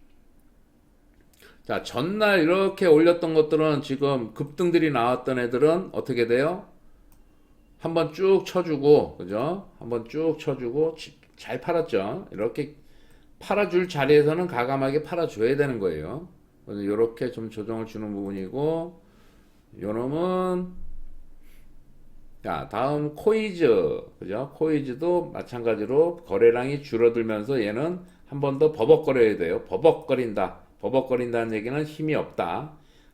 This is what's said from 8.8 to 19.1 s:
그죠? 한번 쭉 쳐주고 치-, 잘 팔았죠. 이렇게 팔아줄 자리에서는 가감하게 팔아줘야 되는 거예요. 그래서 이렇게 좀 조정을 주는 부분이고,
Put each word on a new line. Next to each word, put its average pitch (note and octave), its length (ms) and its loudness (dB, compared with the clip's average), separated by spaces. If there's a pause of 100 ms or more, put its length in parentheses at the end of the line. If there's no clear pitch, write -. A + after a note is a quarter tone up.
그죠? B2+ 600 -4
한번 A#2 320 -6
쭉 D#3 300 -2
쳐주고 C#3 560 -2
치-, - 240 -18 (160)
잘 B2+ 260 -8
팔았죠. D#3+ 680 -2
이렇게 A#2 440 -4 (640)
팔아줄 F#3 500 0
자리에서는 D3+ 600 4
가감하게 C3+ 560 -2
팔아줘야 C#3 540 -2
되는 C#3 200 0
거예요. F#2+ 500 -4 (380)
그래서 G2+ 160 -10
이렇게 A2+ 500 0
좀 A2+ 200 -10
조정을 A2 340 -8
주는 G#2+ 280 -10
부분이고, A#2+ 880 -6 (800)